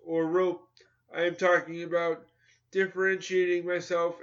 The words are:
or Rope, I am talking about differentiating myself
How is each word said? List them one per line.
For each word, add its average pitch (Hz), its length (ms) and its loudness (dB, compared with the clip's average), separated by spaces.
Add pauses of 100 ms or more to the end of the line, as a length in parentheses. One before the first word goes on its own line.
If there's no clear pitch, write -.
or 165 200 0
Rope, 175 420 0 (460)
I 165 100 -2
am 170 120 0
talking 170 480 2
about 165 400 -2 (480)
differentiating 185 920 0
myself 175 580 -2